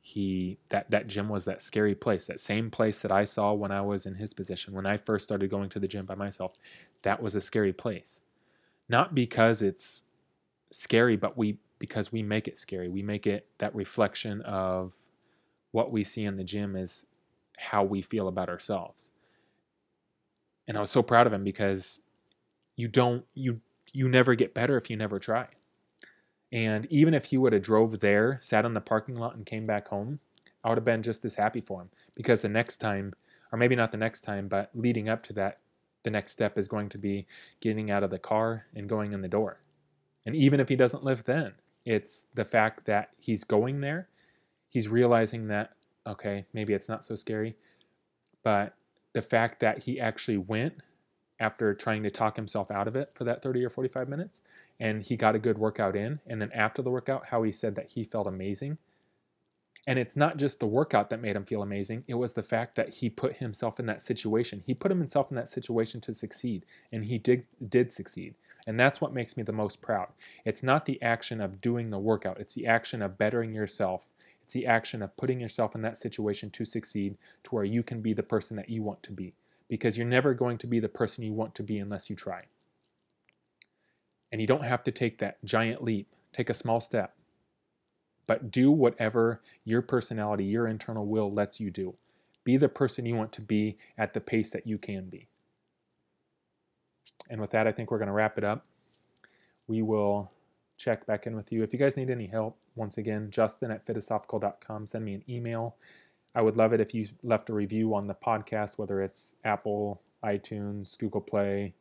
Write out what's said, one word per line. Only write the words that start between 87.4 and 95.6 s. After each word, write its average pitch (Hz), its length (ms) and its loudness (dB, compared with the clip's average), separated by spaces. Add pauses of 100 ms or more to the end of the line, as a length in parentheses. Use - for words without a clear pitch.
But 113 240 0
do 131 200 6
whatever 117 720 4 (220)
your 117 180 2
personality, 107 640 0
your 113 220 0
internal 110 400 -4
will 104 240 0
lets 104 300 -2
you 104 100 -4
do. 92 260 -6 (480)
Be 123 120 4
the 135 140 6
person 127 340 -2
you 117 100 -2
want 110 180 -2
to 113 100 -14
be 107 340 2 (220)
at 107 160 -2
the 107 80 -2
pace 110 300 0
that - 140 -8
you 107 120 -4
can 95 320 -8
be. 92 180 -18 (2000)